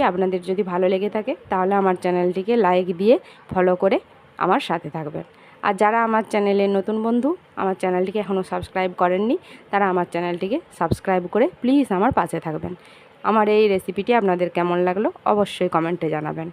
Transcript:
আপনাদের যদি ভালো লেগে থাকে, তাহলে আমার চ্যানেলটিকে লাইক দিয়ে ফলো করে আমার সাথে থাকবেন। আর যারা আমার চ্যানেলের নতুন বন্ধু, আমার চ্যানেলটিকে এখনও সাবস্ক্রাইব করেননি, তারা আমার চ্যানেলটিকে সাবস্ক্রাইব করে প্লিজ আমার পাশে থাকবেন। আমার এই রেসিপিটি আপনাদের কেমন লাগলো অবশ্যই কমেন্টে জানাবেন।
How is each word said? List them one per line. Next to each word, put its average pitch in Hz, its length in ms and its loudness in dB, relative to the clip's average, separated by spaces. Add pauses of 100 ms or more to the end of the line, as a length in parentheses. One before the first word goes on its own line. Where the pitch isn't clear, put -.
আপনাদের 185 400 0
যদি 190 140 -2
ভালো 185 300 0
লেগে 196 160 -2
থাকে, 214 240 -4 (160)
তাহলে 190 260 0
আমার 190 280 2
চ্যানেলটিকে 180 500 0 (120)
লাইক 180 220 2 (100)
দিয়ে 208 180 4 (340)
ফলো 185 260 2
করে 196 220 2 (420)
আমার 196 300 2
সাথে 165 200 -4
থাকবেন। 160 360 -10 (420)
আর 208 140 2
যারা 214 260 4
আমার 220 240 0
চ্যানেলের 202 460 2
নতুন 214 260 -2
বন্ধু, 240 260 0 (260)
আমার 190 260 -2
চ্যানেলটিকে 185 380 0
এখনও 196 320 -2
সাবস্ক্রাইব 185 400 -4 (100)
করেননি, 190 340 2 (360)
তারা 202 180 2
আমার 180 240 0
চ্যানেলটিকে 175 440 -4 (220)
সাবস্ক্রাইব 180 440 -2 (100)
করে 220 120 4 (160)
প্লিজ 262 260 2 (100)
আমার 220 220 2
পাশে 170 200 -2
থাকবেন। 160 340 -8 (500)
আমার 214 260 2
এই 214 180 4
রেসিপিটি 196 460 -2
আপনাদের 180 360 2
কেমন 175 280 0 (100)
লাগলো 196 220 0 (160)
অবশ্যই 202 440 0
কমেন্টে 170 400 -2
জানাবেন। 156 440 -6